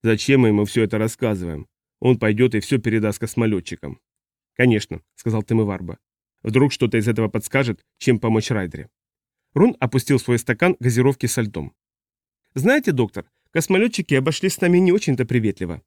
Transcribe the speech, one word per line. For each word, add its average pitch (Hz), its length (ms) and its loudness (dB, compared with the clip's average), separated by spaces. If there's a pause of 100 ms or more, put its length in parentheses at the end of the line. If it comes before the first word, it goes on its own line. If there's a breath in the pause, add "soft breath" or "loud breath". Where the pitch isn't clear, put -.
«Зачем 113 380 4
мы 113 80 6
ему 104 160 2
все 113 180 0
это 107 140 -2
рассказываем? 98 680 -4 (320)
Он 120 200 2
пойдет 110 340 2
и 107 60 0
все 131 180 -2
передаст 110 420 -2
космолетчикам». 101 800 -4 (560)
«Конечно», 110 460 2 (140)
сказал 110 280 -4
Тымыварба. 98 540 -2 (460)
«Вдруг 127 280 2
что-то 120 260 -2
из 110 100 0
этого 113 200 0
подскажет, 120 580 -4 (120)
чем 120 220 0
помочь 110 320 0
Райдере». 90 380 -6 (640)
Рун 202 260 4
опустил 131 400 0
в - 20 -2
свой 120 160 0
стакан 131 420 0
газировки 127 460 0
со 120 160 -2
льдом. 85 320 -8 (800)
«Знаете, 220 380 0
доктор, 120 340 -2 (260)
космолетчики 190 640 0
обошлись 151 400 0
с - 80 -6
нами 175 160 4
не 180 140 4
очень-то 135 340 0
приветливо». 101 600 -2